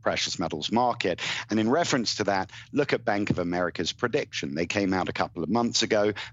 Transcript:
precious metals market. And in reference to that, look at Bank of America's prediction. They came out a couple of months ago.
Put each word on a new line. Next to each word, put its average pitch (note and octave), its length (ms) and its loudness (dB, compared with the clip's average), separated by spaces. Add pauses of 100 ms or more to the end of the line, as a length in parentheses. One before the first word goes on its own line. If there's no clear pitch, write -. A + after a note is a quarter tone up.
precious - 360 -2
metals D#2+ 320 -4
market. A2+ 480 2 (300)
And G#2+ 100 2
in A2 100 2
reference C#3 460 2
to G#2+ 100 0
that, F#2+ 240 0 (220)
look C#3 220 0
at B2 100 0
Bank G#2 260 0
of - 100 0
America's F2 520 -2
prediction. A2+ 640 -2
They E2+ 100 0
came F#2+ 280 0
out F2+ 160 0
a - 20 -4
couple E2 320 -2
of D2+ 60 -2
months A#2 340 2
ago. G#2+ 300 4 (200)